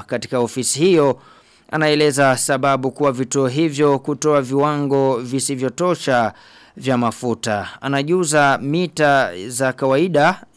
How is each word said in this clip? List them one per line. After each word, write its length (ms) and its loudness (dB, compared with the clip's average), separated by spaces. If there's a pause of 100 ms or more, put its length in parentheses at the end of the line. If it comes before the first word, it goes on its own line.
katika 320 -4
ofisi 400 -2
hiyo, 400 4 (520)
anaeleza 680 2
sababu 540 0
kuwa 220 -2
vituo 360 -2
hivyo 500 2
kutoa 440 0
viwango 720 0
visivyotosha 1160 -2 (440)
vya 220 0
mafuta. 680 -4 (120)
Anajuza 840 0
mita 680 0 (180)
za 240 -2
kawaida 720 2 (140)